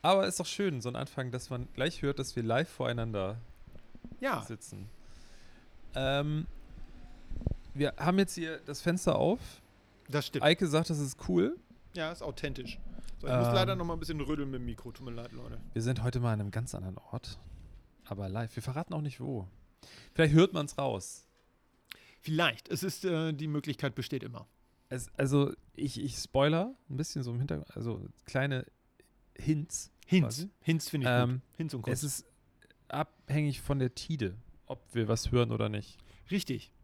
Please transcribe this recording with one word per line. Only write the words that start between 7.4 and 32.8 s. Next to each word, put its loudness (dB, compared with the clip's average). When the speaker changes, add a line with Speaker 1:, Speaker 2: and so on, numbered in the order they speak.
Speaker 1:
wir 0
haben 4
jetzt 4
hier -6
das -8
Fenster 2
auf. 4
Speaker 2:
Das 0
stimmt. -2
Speaker 1:
Eike 6
sagt, 4
das 2
ist -2
cool. 4
Speaker 2:
Ja, -2
ist -10
authentisch. -6
So, -6
ich 0
muss 4
Speaker 1:
Ähm, 4
Speaker 2:
leider 4
noch -2
mal -2
ein -4
bisschen -4
rödeln -2
mit -4
dem -6
Mikro. -8
Tut -14
mir -8
leid, -10
Leute. -10
Speaker 1:
Wir 0
sind 2
heute 2
mal 2
an 0
einem -4
ganz -4
anderen -6
Ort. -10
Aber -6
live. -4
Wir -6
verraten -4
auch -2
nicht, -6
wo. -4
Vielleicht 6
hört 10
man's -4
raus. -4
Speaker 2:
Vielleicht. 0
Es -2
ist, -4
äh, 2
die -4
Möglichkeit -2
besteht -4
immer. -10
Speaker 1:
Es, -6
also, 4
ich, -2
ich -2
spoiler 2
ein -6
bisschen -4
so -4
im -2
Hintergrund. -4
Also, -4
kleine 0
Hints -2
Speaker 2:
Hints. 6
Speaker 1:
quasi. -6
Speaker 2:
Hints 0
finde 0
ich 4
Speaker 1:
Ähm, 6
Speaker 2:
gut. -4
Hints -4
und -6
Kunst. -2
Speaker 1:
es -4
ist -16